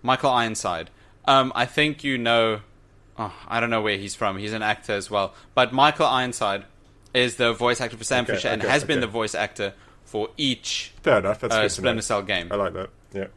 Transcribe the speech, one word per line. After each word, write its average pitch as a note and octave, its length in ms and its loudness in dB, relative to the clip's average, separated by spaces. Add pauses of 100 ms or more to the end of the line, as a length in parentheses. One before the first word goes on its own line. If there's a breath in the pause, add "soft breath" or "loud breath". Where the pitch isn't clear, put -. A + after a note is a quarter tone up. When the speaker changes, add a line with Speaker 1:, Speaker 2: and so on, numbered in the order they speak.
Speaker 1:
Michael B2+ 300 2
Ironside. A2 580 -2 (360 soft breath)
Um, C3+ 280 6
I A#2+ 140 2
think D3+ 360 0
you C3+ 140 -2
know. A2+ 440 2 (560)
Oh, G#2 160 -8 (140)
I A#2 120 -2
don't A#2 100 0
know A2+ 120 0
where G#2 160 0
he's G2 180 -8
from. G2 240 -2
He's G#2+ 140 -6
an G#2+ 100 -4
actor G#2+ 300 -2
as G2+ 180 -4
well. G2 240 0 (180 loud breath)
But B2+ 180 4
Michael D3 360 4
Ironside A#2 560 -2 (500)
is B2 220 2
the A#2 180 2
voice A#2+ 280 0
actor A#2 160 -6
for A2 60 -14
Sam B2 200 0
Speaker 2:
Okay, A2+ 100 -2
Speaker 1:
Fisher G2 140 -2
and G#2+ 160 -2
Speaker 2:
okay, G#2+ 80 2
Speaker 1:
has C#3+ 120 4
been C#3+ 140 0
Speaker 2:
okay. C3 80 0
Speaker 1:
the G#2 60 -8
voice A2 240 -2
actor G2+ 380 -4 (320 soft breath)
for G#2+ 320 -6
each, - 560 -4 (100)
Speaker 2:
Fair B2 160 6
enough. G2 220 -2
That's A#2 120 -2
Speaker 1:
uh, A2 40 2
Speaker 2:
good G#2+ 40 4
to - 20 4
know. G#2 40 2
Speaker 1:
Splinter G#2+ 340 -2
Cell G#2 220 -2
game. F2+ 280 -4
Speaker 2:
I G2+ 40 -4
like G2 180 -2
that. F#2 160 -10 (240)
Yeah. G3 240 -6